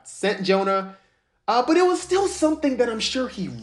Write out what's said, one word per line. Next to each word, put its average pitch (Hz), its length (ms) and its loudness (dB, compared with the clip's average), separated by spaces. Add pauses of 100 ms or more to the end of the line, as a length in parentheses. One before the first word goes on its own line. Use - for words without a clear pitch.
sent 196 400 -4
Jonah. 190 540 0 (500)
Uh, 233 180 2
but 320 120 4
it 359 80 6
was 359 160 2
still 381 260 0
something 311 500 0
that 233 120 2
I'm 220 100 -4
sure 254 280 -2
he 175 220 -8 (120)